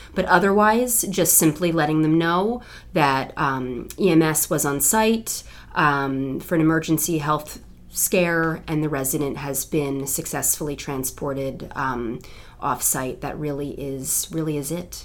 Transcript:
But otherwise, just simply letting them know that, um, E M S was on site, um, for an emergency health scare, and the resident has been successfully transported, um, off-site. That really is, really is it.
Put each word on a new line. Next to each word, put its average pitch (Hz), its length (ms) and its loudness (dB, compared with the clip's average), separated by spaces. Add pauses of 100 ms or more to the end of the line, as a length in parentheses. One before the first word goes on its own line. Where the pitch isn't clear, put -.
(140)
But 185 120 -2
otherwise, 208 840 4
just 180 300 2
simply 165 340 4
letting 156 300 2
them 156 160 4
know 185 420 2 (320)
that, 139 460 2
um, 127 500 -2 (100)
E 135 120 4
M 160 100 8
S 156 300 2
was 151 140 0
on 143 160 0
site, 220 640 2 (320)
um, 139 640 0
for - 160 -2
an 165 40 4
emergency 160 580 2
health 151 440 -4 (300)
scare, 165 760 0
and 151 160 0
the 151 60 -2
resident 139 480 -2
has 139 260 -6
been 139 420 -2
successfully 147 720 -4
transported, 135 960 -6
um, 120 460 -4 (400)
off-site. 131 600 -2
That - 160 -8
really 143 320 -6 (100)
is, 135 500 -6
really 156 280 -2
is 143 120 -6
it. 175 340 -8